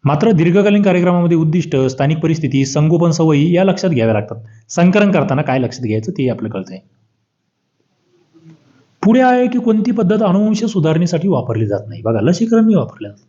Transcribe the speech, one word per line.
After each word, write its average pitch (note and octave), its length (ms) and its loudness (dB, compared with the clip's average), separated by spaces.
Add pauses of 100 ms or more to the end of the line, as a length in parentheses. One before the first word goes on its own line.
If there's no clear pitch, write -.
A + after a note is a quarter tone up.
मात्र D3+ 260 2
दीर्घकालीन G3 520 2
कार्यक्रमामध्ये F3 540 2
उद्दिष्ट, D#3+ 400 0
स्थानिक C#3 420 0
परिस्थिती, D3 480 0
संगोपन D#3+ 440 0
सवयी D#3+ 440 2
या F#3 100 2
लक्षात F#3+ 260 0
घ्याव्या A2+ 240 0
लागतात. G#2 220 -4 (320)
संकलन F#3+ 440 2
करताना C#3+ 300 0
काय C3 160 -2
लक्षात A#2+ 280 -4
घ्यायचं G#2+ 260 -4
ते B2+ 160 -2
आपलं A2 200 -6
कळतंय. F#2+ 300 -10 (2250)
पुढे A#3 160 4
आहे B3+ 260 2
की B3 120 -2
कोणती A3+ 320 0
पद्धत G#3+ 320 0
अनुवंश G#3+ 420 0
सुधारणेसाठी E3+ 640 0
वापरली A2+ 380 -2
जात G2+ 220 -4
नाही. - 140 -14
बघा, A2+ 180 -2
लसीकरण A3 440 0
नाही A3 100 2
वापरलं G#2+ 340 -4
जात - 200 -20